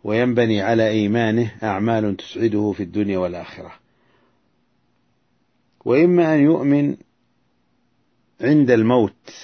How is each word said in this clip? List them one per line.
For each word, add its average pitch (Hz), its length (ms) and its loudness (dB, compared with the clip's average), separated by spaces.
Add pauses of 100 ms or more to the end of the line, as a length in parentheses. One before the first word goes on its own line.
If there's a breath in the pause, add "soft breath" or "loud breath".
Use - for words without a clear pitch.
وينبني 113 580 0
على 110 260 0
إيمانه 110 720 0
أعمال 107 540 -2
تسعده 104 560 -4
في 101 100 -8
الدنيا 98 360 -4
والآخرة، 87 540 -8 (2000)
وإما 165 500 2
أن 151 60 2
يؤمن 143 560 2 (1400)
عند 139 300 2
الموت 113 720 0